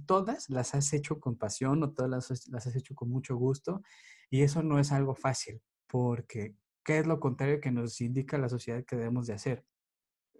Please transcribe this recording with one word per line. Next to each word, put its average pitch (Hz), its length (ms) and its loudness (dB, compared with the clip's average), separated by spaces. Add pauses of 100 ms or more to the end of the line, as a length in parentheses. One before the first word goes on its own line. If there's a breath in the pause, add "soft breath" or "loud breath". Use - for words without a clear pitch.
todas 196 440 2
las 127 240 0
has 143 200 2
hecho 143 260 -2
con 117 160 -2
pasión, 139 460 0
o 143 100 0
todas 131 180 -2
las 127 200 -4
has, 127 180 -6
las 123 180 -6
has 123 100 -4
hecho 131 180 -6
con 120 160 -4
mucho 131 260 -2
gusto, 139 460 0 (480 loud breath)
y 135 120 4
eso 147 200 4
no 147 160 4
es 143 140 4
algo 135 240 2
fácil, 127 460 -4 (260)
porque, 117 680 -2 (280)
¿qué 156 160 4
es 156 60 2
lo 156 140 2
contrario 139 400 2
que 127 120 -2
nos 117 280 -2
indica 135 380 -2
la 131 100 0
sociedad 120 380 -4
que 131 100 -4
debemos 117 300 -2
de 107 80 -4
hacer? 120 300 -4 (760)